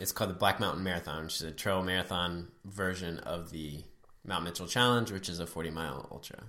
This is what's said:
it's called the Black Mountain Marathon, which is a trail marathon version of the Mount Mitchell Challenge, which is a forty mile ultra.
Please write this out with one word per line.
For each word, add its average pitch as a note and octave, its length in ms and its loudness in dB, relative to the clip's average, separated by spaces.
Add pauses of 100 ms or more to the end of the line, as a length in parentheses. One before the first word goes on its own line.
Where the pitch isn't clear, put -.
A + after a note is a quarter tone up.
it's F#2+ 100 -2
called G#2 200 0
the F2+ 40 -4
Black G2 240 6
Mountain F2+ 240 2
Marathon, E2+ 420 -2
which D#2+ 120 -4
is - 60 -4
a D#2+ 100 -6
trail F#2+ 320 2
marathon F2 640 0 (160)
version F#2 560 -2
of F2 320 -4
the D2+ 320 -6 (400)
Mount F2+ 180 0
Mitchell F2 240 -4
Challenge, A#2+ 460 6
which F#2+ 160 -4
is E2+ 100 -4
a E2+ 80 -2
forty E2 240 -2
mile D#2 400 -4
ultra. - 280 -12 (100)